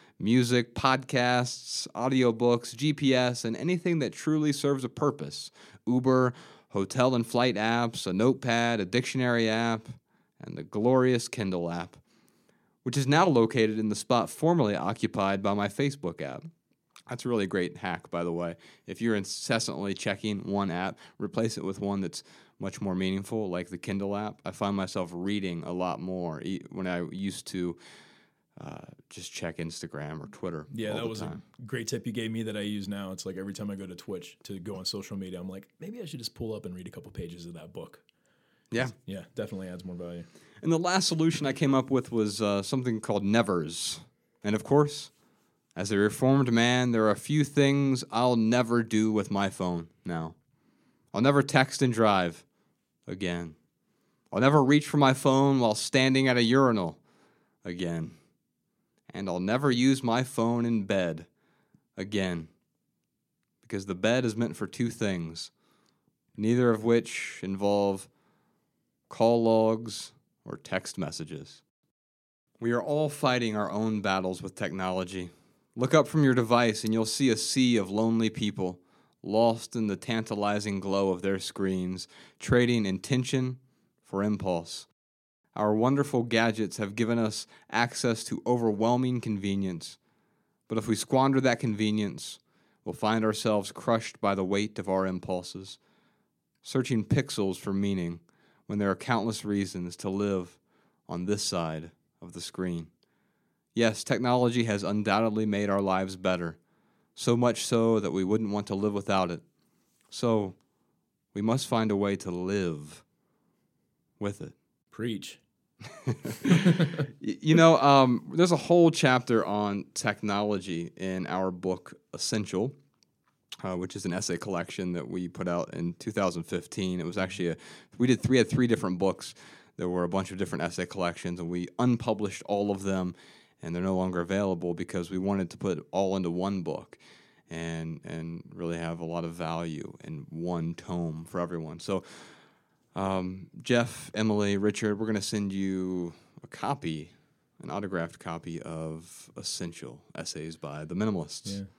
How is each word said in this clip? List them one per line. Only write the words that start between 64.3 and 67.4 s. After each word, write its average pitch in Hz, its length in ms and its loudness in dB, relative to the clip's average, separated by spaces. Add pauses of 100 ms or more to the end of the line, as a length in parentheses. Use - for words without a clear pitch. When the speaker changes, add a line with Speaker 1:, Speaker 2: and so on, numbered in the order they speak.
Speaker 1:
meant 117 200 -2
for 104 100 -4
two 117 240 -2
things, 87 600 -4 (840)
neither 120 340 4
of 110 140 0
which - 580 0